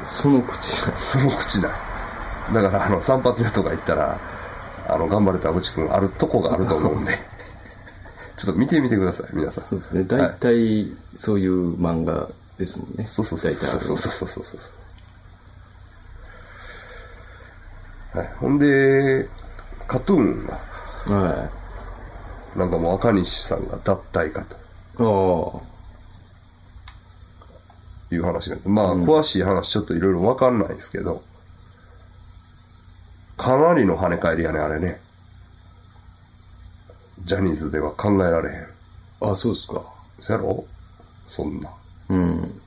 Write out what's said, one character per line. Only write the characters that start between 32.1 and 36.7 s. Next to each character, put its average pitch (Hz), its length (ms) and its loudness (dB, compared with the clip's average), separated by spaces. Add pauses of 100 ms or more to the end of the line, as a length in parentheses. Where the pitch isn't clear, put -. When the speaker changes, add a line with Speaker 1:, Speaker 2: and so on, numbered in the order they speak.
Speaker 2:
か 127 200 2
な 160 160 6
り 135 120 6
の 90 120 2
跳 92 100 0
ね 85 100 0
返 82 200 2
り 82 60 0
や 78 100 0
ね、 78 60 0
あ 76 100 0
れ 78 100 -2
ね。 87 220 -2 (2250)